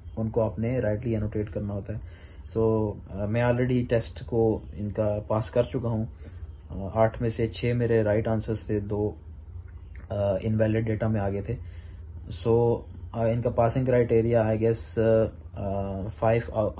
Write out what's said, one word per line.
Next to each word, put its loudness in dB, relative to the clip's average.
उनको 0
आपने 0
rightly 0
annotate -2
करना -4
होता -6
है। -8
So, 2
अ, -4
मैं 2
already 2
test 0
को 2
इनका -2
pass -2
कर 4
चुका -4
हूँ। -2
अ, -6
आठ 4
में 0
से 0
छः -2
मेरे 4
right 2
answers -2
थे, 2
दो, -2
अ, 2
invalid 2
data 0
में 2
आ 0
गए -2
थे। -4
So 4
अ, 0
इनका 2
passing 2
क्राइटेरिया, 4
I 2
guess, 0
uh, 6
uh, -4
five 2
ou-, -2